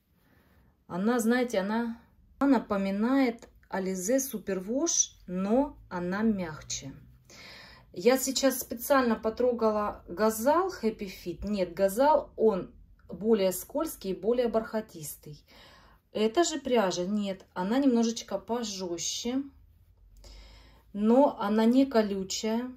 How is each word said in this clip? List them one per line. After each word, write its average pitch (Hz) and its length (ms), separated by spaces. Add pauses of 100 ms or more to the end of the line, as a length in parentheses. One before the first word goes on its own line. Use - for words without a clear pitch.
(880)
Она, 214 320
знаете, 233 400
она, 226 400 (380)
она 277 220
напоминает 214 920 (200)
Alize 190 480
Superwash, 220 960 (160)
но 214 500 (120)
она 180 320
мягче. 165 720 (1040)
Я 233 200
сейчас 269 420
специально 247 560
потрогала 220 920
Газал 220 600 (120)
Happy 214 280
Fit. - 380
Нет, 185 260
Газал, 226 640
он 202 380 (340)
более 190 460
скользкий 277 580
и 175 80
более 233 300
бархатистый. 214 920 (720)
Эта 226 320
же 320 160
пряжа, 196 460
нет, 196 480
она 196 240
немножечко 233 600
пожёстче, 208 1040 (1500)
но 233 480
она 214 240
не 254 220
колючая. 220 920